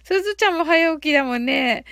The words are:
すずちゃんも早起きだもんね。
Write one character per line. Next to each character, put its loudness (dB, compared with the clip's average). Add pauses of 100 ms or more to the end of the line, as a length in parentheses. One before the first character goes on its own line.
す 0
ず -4
ち 0
ゃ 4
ん -2
も 0
早 2
起 -8
き -2
だ 2
も -4
ん -4
ね。 -2